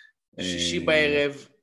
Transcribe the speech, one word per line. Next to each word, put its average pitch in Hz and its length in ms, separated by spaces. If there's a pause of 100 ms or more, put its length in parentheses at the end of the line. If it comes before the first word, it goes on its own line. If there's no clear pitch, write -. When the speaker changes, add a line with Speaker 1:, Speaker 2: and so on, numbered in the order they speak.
(400)
Speaker 1:
שישי 170 380
Speaker 2:
אה, - 60
Speaker 1:
בערב. 147 640 (160)